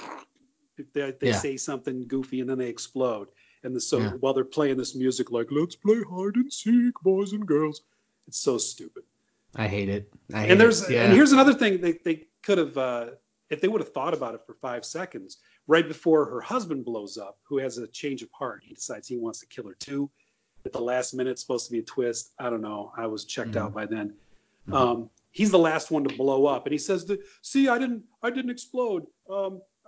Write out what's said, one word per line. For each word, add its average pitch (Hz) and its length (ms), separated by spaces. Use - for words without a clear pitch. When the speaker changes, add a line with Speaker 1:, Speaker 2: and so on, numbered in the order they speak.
Speaker 1:
if - 160
they, 139 200
they 131 160
Speaker 2:
Yeah. 107 100
Speaker 1:
say 135 180
something 127 500
goofy 131 340
and 123 80
then 131 100
they 123 100
explode. 117 600
And 127 100
the, 120 60
so - 180
Speaker 2:
Yeah. 107 120
Speaker 1:
while 135 140
they're 131 100
playing 139 320
this 127 180
music, 127 360
like, 117 200
"Let's 151 240
play 214 220
hide 190 280
and 254 160
seek, 240 500
boys 190 300
and 208 140
girls." 151 360
It's - 100
so 123 200
stupid. - 440
Speaker 2:
I 110 100
hate 98 220
it. 101 240
I 110 100
Speaker 1:
And 110 100
Speaker 2:
hate 196 60
Speaker 1:
there's, 220 240
Speaker 2:
it. - 100
Yeah. 117 120
Speaker 1:
and 202 80
here's 269 200
another 269 220
thing 196 260
they, 170 120
they 160 220
could 196 160
have, 143 180
uh, 123 300
if 151 100
they 190 80
would 220 120
have - 120
thought 147 220
about 120 200
it 117 120
for 113 80
five 123 300
seconds, 147 540
right 160 200
before 156 400
her 120 140
husband 170 440
blows 110 340
up, 98 260
who 139 140
has 123 200
a 117 80
change 135 360
of 110 100
heart. 117 320
He - 100
decides - 340
he 127 80
wants 113 240
to - 60
kill 113 220
her 92 60
too. 139 360
At 120 60
the - 80
last 123 340
minute, 127 160
it's 120 120
supposed 123 240
to 123 60
be 117 60
a 113 40
twist. 120 560
I 123 120
don't 113 120
know. 104 340
I 117 100
was 107 180
checked 113 260
Speaker 2:
Mm-hmm. 110 160
Speaker 1:
out 104 80
by 107 120
then. 107 220
Speaker 2:
Mm-hmm. - 60
Speaker 1:
Um, 120 360
he's 208 200
the 185 80
last 160 320
one 151 140
to 139 120
blow 135 300
up. 135 200
And 143 60
he 151 60
says, 170 260
"The, 196 140
see, 277 260
I 240 100
didn't, 240 240
I 233 80
didn't 247 200
explode. 240 560
Um, 190 300